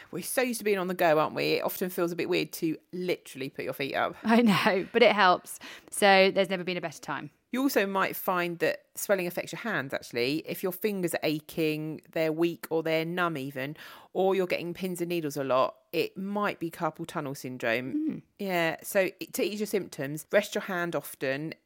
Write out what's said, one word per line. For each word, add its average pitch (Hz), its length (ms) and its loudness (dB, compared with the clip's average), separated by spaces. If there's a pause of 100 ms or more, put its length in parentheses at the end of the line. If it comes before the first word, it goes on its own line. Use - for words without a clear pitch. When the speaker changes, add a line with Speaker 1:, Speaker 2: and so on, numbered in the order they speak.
(100)
Speaker 1:
We're 180 120 -8
so - 200 0
used 247 160 -2
to 208 60 -8
being 208 120 4
on 185 120 0
the 185 60 -2
go, 160 240 6
aren't 147 160 2
we? 147 180 0
It 139 120 2
often - 240 -2
feels 175 240 0
a 170 40 -8
bit 165 120 -2
weird 160 260 0
to 156 220 -2 (160)
literally 165 560 -6
put 131 160 -10
your 127 80 -4
feet 139 220 -6
up. 92 280 0
Speaker 2:
I 233 200 4
know, 196 500 4
but 233 100 4
it 226 100 10
helps. 190 460 4 (320)
So 196 440 8
there's 190 160 4
never 185 120 -4
been 180 140 -4
a 165 60 -6
better 165 180 -10
time. 147 300 -8 (220)
Speaker 1:
You 254 100 0
also 254 240 4
might 196 300 0
find 175 420 -2
that 143 220 0 (160)
swelling 185 320 0
affects 170 240 -6
your 160 80 -10
hands, 151 340 -4
actually. 131 500 0
If - 200 -6
your 185 80 -2
fingers 190 420 -2
are - 80 -4
aching, 156 800 -2 (100)
they're 160 220 0
weak 170 360 -2
or 160 140 0
they're 160 220 0
numb 170 320 -2
even, 139 400 -6 (360)
or 185 220 2
you're 185 140 2
getting 170 260 -4
pins 180 260 -6
and 170 80 -4
needles 160 280 -4
a 139 80 -2
lot, 131 320 2 (160)
it - 260 -2
might 202 400 -2
be 170 100 -6
carpal 165 380 -6
tunnel 143 300 -6
syndrome. 127 580 -2
Speaker 2:
Mm. 302 280 -4 (180)
Speaker 1:
Yeah, 175 420 0
so 190 280 2 (100)
it, - 140 -10
to 254 100 0
ease 208 160 -2
your 208 80 -2
symptoms, 151 640 -4
rest 202 240 2
your 202 60 -2
hand 175 340 -4
often 143 580 -4 (120)